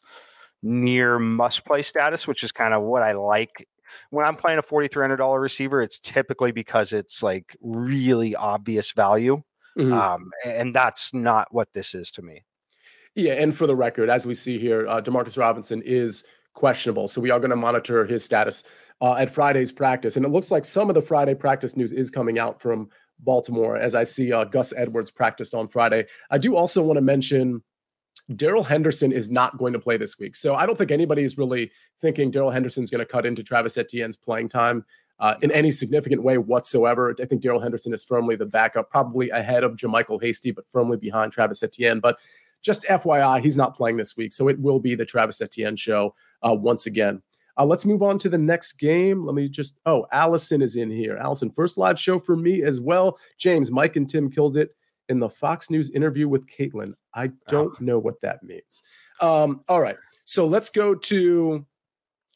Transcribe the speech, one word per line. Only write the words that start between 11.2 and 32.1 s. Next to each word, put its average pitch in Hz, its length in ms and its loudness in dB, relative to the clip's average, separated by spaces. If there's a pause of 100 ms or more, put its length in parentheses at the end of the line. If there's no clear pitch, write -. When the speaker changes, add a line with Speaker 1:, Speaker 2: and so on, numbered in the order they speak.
Speaker 1:
what 117 220 -2
this - 200 -10
is 90 200 -12
to - 80 -18
me. 82 220 -20 (720)
Speaker 2:
Yeah, 165 200 0
and 151 220 2
for 160 120 0
the 135 80 4
record, 120 340 0
as 120 160 2
we 123 80 -6
see 123 240 -6
here, 110 300 0
uh, 113 140 -2
Demarcus 123 360 -4
Robinson 113 480 -2
is 120 400 -2 (300)
questionable, 110 520 0
so 123 140 -6
we 123 80 -2
are 120 100 4
gonna 123 160 0
monitor 117 500 0
his 113 200 -4
status, 107 380 0 (380)
uh, 123 120 2
at 131 160 0
Friday's 139 420 2
practice. 127 460 -2
And 131 80 0
it 143 40 0
looks 185 200 0
like 156 160 2
some 202 240 0
of 185 60 2
the 160 60 6
Friday 143 340 2
practice 135 420 -2
news 120 140 -2
is 131 180 -4
coming 117 300 -2
out 113 200 -4
from 110 300 -4 (300)
Baltimore, 117 580 0
as 113 160 -2
I 117 100 4
see, 120 300 -2
uh, 110 120 2
Gus - 300 -2
Edwards 117 360 -4
practiced 113 420 -4
on 113 140 -4
Friday. 113 400 2 (240)
I 143 80 2
do 233 160 2
also 175 260 2
wanna 156 200 2
mention 131 600 0 (760)
Darrell 175 280 2
Henderson 147 480 2
is 117 180 -4
not 123 300 2
going 123 140 -2
to 120 40 -4
play 113 200 -2
this - 200 -6
week. 101 180 -12
So 139 200 0
I 151 100 0
don't 220 100 0
think 175 140 -2
anybody 151 340 2
is 135 140 -4
really 127 320 -2 (320)
thinking 147 300 2